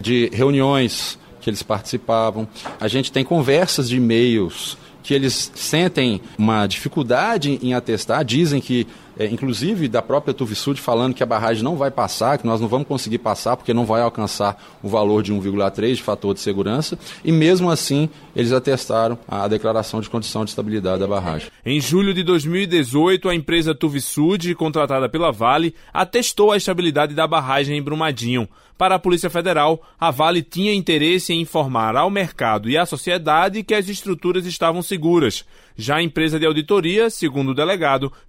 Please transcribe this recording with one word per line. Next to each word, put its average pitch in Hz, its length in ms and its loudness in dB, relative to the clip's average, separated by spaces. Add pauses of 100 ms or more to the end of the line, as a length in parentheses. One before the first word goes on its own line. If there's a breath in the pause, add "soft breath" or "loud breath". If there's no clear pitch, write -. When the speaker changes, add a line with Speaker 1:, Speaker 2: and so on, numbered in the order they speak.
Speaker 1:
de 117 320 2
reuniões 135 840 2 (220 loud breath)
que - 80 -4
eles 104 140 -4
participavam. 110 840 -2 (320 loud breath)
A 110 80 -4
gente 127 240 -2
tem 135 140 0
conversas 147 640 2
de 123 80 0
e-mails 117 800 2 (260 loud breath)
que - 120 -2
eles 135 400 0
sentem 147 680 0 (160 loud breath)
uma 107 300 2
dificuldade 143 960 0
em 127 100 0
atestar, 120 500 0
dizem 143 380 2
que, 123 260 0 (320 loud breath)
é, 107 60 0
inclusive 127 640 -2
da 113 140 0
própria 139 320 -2
Tuvisud 131 440 -4
falando 123 360 0
que - 80 -4
a 123 40 2
barragem 113 360 0
não 156 140 -2
vai 139 140 0
passar, 123 460 0
que - 100 -6
nós 113 140 0
não 113 80 -2
vamos 131 180 0
conseguir 117 320 -4
passar 117 380 -2
porque - 160 -4
não 117 140 2
vai 113 160 2
alcançar 104 600 -2 (200 loud breath)
o 104 60 -8
valor 107 340 4
de 95 100 -2
um 101 80 0
vírgula 98 300 0
três 113 260 0
de - 60 -10
fator 101 320 -2
de - 60 -6
segurança, 104 580 -2 (260 loud breath)
e 160 80 2
mesmo 175 380 4
assim 151 400 0 (260 loud breath)
eles 120 160 2
atestaram 120 760 0
a 101 220 -4
declaração 110 540 -2
de - 80 -12
condição 110 340 -4
de 104 60 -6
estabilidade 104 500 -2
da 98 60 0
barragem. 90 420 -4 (160 soft breath)
Speaker 2:
Em 143 160 0
julho 185 320 0
de 185 100 -2
dois 170 220 0
mil 170 160 -2
e 202 60 -2
dezoito, 170 640 2
a 175 40 0
empresa 160 400 0
Tuvisud, 165 840 0
contratada 143 520 0
pela 160 240 0
Vale, 131 420 2 (160 soft breath)
atestou 208 640 2
a 208 60 2
estabilidade 156 560 0
da 160 120 0
barragem 143 520 0
em 143 40 -6
Brumadinho. 127 640 -2 (300 soft breath)
Para 190 180 4
a 185 60 2
Polícia 180 280 0
Federal, 160 540 0 (160 soft breath)
a 165 140 0
Vale 165 280 2
tinha 196 320 -2
interesse 175 600 2
em 165 80 0
informar 131 560 0
ao 160 120 4
mercado 123 600 -2
e 147 80 2
à 175 80 2
sociedade 175 760 0
que 214 100 0
as 196 140 0
estruturas 180 580 -2
estavam 170 360 -2
seguras. 160 640 2 (320 soft breath)
Já 123 200 -2
a 165 60 0
empresa 160 360 0
de 156 80 0
auditoria, 180 640 2
segundo 139 380 -2
o 131 60 -2
delegado, 143 580 0 (160 soft breath)